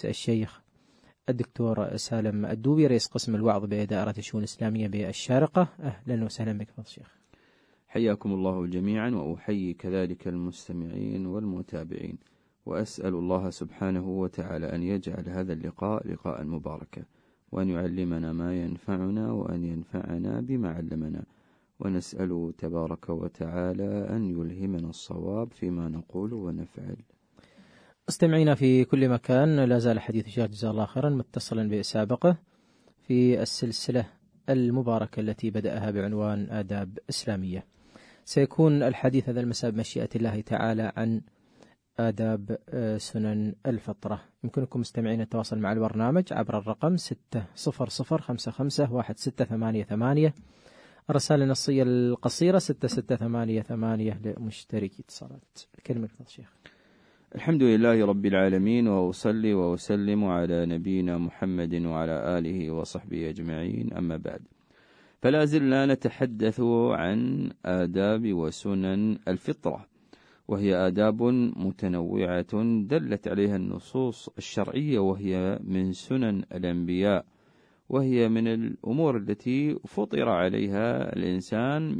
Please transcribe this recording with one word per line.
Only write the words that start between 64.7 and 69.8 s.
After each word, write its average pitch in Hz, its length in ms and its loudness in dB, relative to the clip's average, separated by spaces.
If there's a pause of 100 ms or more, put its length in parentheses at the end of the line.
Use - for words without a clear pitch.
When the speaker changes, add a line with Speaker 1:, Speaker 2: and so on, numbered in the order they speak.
Speaker 2:
فلا 151 240 4
زلنا 135 400 4
نتحدث 123 760 0 (300)
عن 117 580 0 (160)
آداب 95 680 2
وسنن 95 840 0 (100)
الفطرة، 90 600 -4 (600)